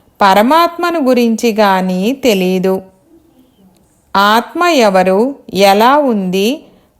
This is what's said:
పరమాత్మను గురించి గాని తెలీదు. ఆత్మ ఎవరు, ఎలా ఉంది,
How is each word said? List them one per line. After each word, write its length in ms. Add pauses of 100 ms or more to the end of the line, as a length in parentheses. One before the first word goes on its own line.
(220)
పరమాత్మను 760
గురించి 520
గాని 720
తెలీదు. 580 (1300)
ఆత్మ 480
ఎవరు, 680 (200)
ఎలా 420
ఉంది, 680 (360)